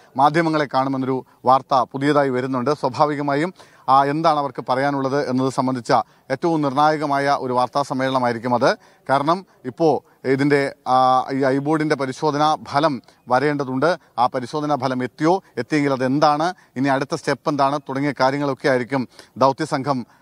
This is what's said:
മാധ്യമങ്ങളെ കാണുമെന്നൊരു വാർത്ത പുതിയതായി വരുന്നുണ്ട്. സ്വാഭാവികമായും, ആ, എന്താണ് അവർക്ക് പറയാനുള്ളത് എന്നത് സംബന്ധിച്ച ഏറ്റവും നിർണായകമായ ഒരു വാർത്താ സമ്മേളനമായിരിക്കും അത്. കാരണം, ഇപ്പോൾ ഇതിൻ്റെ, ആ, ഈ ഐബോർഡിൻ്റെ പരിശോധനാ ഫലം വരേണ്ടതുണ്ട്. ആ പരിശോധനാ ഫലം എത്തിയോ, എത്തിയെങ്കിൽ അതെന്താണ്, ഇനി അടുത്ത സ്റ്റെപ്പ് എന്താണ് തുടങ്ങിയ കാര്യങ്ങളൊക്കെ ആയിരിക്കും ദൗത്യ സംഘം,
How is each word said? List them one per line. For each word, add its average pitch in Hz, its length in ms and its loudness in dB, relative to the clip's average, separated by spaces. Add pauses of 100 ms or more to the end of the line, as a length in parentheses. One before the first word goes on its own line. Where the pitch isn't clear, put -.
(180)
മാധ്യമങ്ങളെ 151 560 2
കാണുമെന്നൊരു 131 520 -2 (200)
വാർത്ത 127 280 4 (180)
പുതിയതായി 139 380 2
വരുന്നുണ്ട്. 127 440 -2
സ്വാഭാവികമായും, 147 800 -2 (360)
ആ, 139 160 6
എന്താണ് 151 340 0
അവർക്ക് 127 300 -6
പറയാനുള്ളത് 135 600 -2
എന്നത് 131 200 0
സംബന്ധിച്ച 127 440 -2 (380)
ഏറ്റവും 160 300 -2
നിർണായകമായ 143 760 0
ഒരു 127 140 -6
വാർത്താ 123 280 0
സമ്മേളനമായിരിക്കും 127 720 -2
അത്. 147 220 2 (320)
കാരണം, 151 360 0 (200)
ഇപ്പോൾ 135 520 -2 (100)
ഇതിൻ്റെ, 139 460 2 (140)
ആ, 127 440 4
ഈ 135 120 -2
ഐബോർഡിൻ്റെ 147 520 0
പരിശോധനാ 147 600 -2 (100)
ഫലം 143 340 0 (260)
വരേണ്ടതുണ്ട്. 139 680 0 (220)
ആ 123 80 2
പരിശോധനാ 147 480 -4
ഫലം 127 280 -4
എത്തിയോ, 165 400 -2 (140)
എത്തിയെങ്കിൽ 143 360 -2
അതെന്താണ്, 147 600 0 (220)
ഇനി 131 120 -2
അടുത്ത 139 280 -2
സ്റ്റെപ്പ് 147 340 -4
എന്താണ് 143 300 0 (100)
തുടങ്ങിയ 139 300 -2
കാര്യങ്ങളൊക്കെ 139 480 0
ആയിരിക്കും 127 400 0 (300)
ദൗത്യ 135 280 2
സംഘം, 135 400 -4 (160)